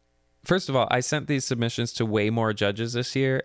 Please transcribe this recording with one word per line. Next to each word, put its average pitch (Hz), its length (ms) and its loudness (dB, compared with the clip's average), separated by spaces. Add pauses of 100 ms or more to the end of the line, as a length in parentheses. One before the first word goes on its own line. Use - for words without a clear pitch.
(440)
first 185 260 0
of 135 60 2
all, 117 140 4
I 123 100 2
sent 139 260 -2
these 143 180 0
submissions 117 500 -2
to 117 120 0
way 107 240 2
more 113 240 0
judges 104 400 -2
this 123 220 -4
year, 135 280 0